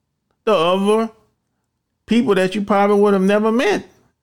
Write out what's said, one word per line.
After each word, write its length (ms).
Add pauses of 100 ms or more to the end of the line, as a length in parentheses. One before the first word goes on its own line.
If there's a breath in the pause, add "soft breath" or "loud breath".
(460)
to 80
other 560 (960)
people 300
that 200
you 60
probably 380
would 140
have 80
never 320
met. 320 (380)